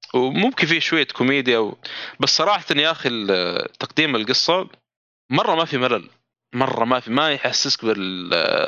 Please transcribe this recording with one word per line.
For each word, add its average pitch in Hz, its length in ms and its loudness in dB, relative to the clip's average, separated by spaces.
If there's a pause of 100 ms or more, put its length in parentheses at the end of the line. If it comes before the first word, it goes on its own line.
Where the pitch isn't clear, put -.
(140)
وممكن 147 520 2
فيه 160 140 2
شوية 156 260 0
كوميديا 127 520 2
و-، 107 200 -2 (420)
بس - 160 2
صراحة 180 280 0 (120)
يا 151 140 2
أخي 156 180 -4
ال-، 95 640 -2
تقديم 151 440 -2
القصة 147 520 0 (640)
مرة 190 240 2
ما 165 100 2
في 147 140 -4
ملل. 123 320 0 (440)
مرة 127 300 0
ما 123 160 2
في، 117 100 -14
ما 147 200 2
يحسسك 131 540 -2
بال-، 92 500 -2 (320)